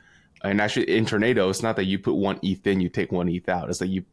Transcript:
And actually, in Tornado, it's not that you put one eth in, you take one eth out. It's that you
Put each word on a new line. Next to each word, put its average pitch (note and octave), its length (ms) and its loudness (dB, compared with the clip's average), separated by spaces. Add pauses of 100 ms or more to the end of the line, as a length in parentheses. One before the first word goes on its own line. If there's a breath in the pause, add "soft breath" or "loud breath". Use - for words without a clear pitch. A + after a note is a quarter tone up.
(440 soft breath)
And G2+ 180 0
actually, G#2 340 0
in A2 100 2
Tornado, G#2+ 440 2
it's F#2+ 140 -2
not A2+ 140 0
that G2 80 0
you F#2+ 140 0
put - 140 0
one G2 300 0
eth F#2 240 -4
in, G2 120 4
you F2 100 0
take - 220 -4
one F2+ 180 0
eth F2 200 -4
out. E2+ 200 -2
It's F2+ 100 -6
that F#2 80 -2
you F#2+ 260 -4